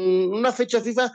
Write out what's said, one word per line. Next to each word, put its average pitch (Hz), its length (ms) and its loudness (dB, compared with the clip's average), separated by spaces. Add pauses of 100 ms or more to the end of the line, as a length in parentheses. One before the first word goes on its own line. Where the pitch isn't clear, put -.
(300)
una 233 220 0
fecha 240 280 0
fifa, 233 340 -2